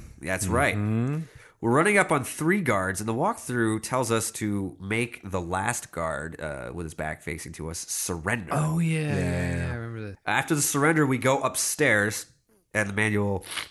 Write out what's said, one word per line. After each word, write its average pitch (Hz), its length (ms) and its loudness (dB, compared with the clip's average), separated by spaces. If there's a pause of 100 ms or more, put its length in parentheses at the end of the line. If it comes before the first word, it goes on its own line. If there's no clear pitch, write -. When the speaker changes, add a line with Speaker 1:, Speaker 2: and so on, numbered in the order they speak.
(200)
Speaker 1:
That's 92 280 -2
right. 117 280 2
Speaker 2:
Mm-hmm. 113 460 0 (380)
Speaker 1:
We're 117 120 2
running 185 260 6
up 190 140 4
on 143 120 2
three 175 380 0
guards, 95 400 0
and 110 80 -4
the 113 60 0
walkthrough 120 680 0
tells 127 300 0
us 113 220 2
to 101 460 -2
make 110 440 -4
the 95 180 -4
last 92 500 -2
guard, 80 480 -4
uh, 67 320 -6
with 85 140 -6
his 78 80 -10
back 78 300 -6
facing 80 300 -8
to 78 180 -8
us, 80 80 -8
surrender. 90 720 -4
Speaker 3:
Oh, 156 240 0
yeah, 160 220 0
yeah, 147 160 -2
Speaker 2:
Yeah. 87 400 0 (120)
Speaker 3:
yeah, - 40 -4
I - 40 -4
remember 113 360 -8
that. 98 140 -14
Speaker 1:
After 123 280 2
the 147 80 2
surrender, 151 460 4
we 131 100 4
go 127 240 4
upstairs, 113 840 2 (480)
and 104 140 2
the 98 40 -6
manual, 104 500 2 (280)